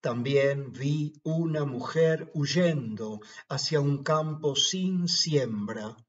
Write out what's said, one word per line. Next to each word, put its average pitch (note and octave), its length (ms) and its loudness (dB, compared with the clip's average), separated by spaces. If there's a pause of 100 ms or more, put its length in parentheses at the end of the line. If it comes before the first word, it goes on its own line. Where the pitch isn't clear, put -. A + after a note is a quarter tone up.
También C#3 640 2
vi D3+ 520 -2
una D#3+ 420 0
mujer D#3 720 0
huyendo C3 840 0 (280)
hacia C#3+ 320 0
un C#3+ 240 0
campo D3+ 500 0
sin F#3 540 0
siembra A2 880 0 (120)